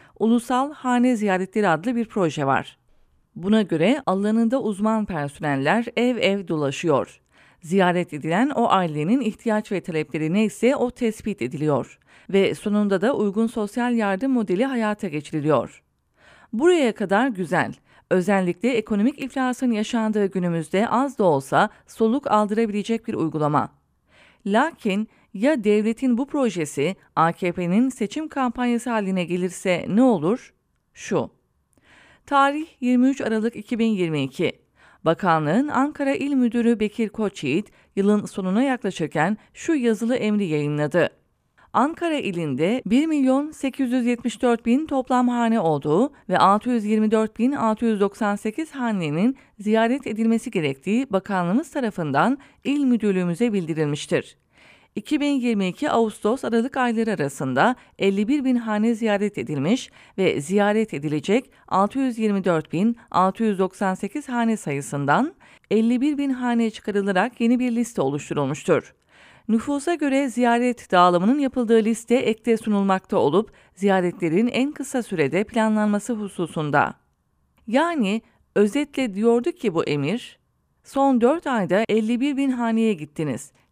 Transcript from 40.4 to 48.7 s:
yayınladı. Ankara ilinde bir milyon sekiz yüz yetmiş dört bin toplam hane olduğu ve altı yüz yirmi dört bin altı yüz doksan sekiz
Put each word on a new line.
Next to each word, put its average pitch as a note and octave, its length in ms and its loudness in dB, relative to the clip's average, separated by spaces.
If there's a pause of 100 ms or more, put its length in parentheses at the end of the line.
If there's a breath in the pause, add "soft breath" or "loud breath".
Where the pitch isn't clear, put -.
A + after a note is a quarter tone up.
yayınladı. D3 640 0 (600 soft breath)
Ankara D#4+ 420 0
ilinde F3 720 -2
bir B3+ 200 4
milyon C#4+ 440 2
sekiz C4+ 420 -4
yüz B3 140 0
yetmiş A#3+ 360 -4
dört A#3 240 0
bin C4+ 200 2
toplam B3+ 420 0
hane A#3 320 0
olduğu D#3+ 520 2 (160 loud breath)
ve F3+ 100 2
altı G3+ 320 4
yüz A#3 140 0
yirmi G#3+ 260 2
dört A3 280 0
bin B3 140 2
altı A3+ 320 -2
yüz A3 160 2
doksan G3+ 360 0
sekiz A3 340 -6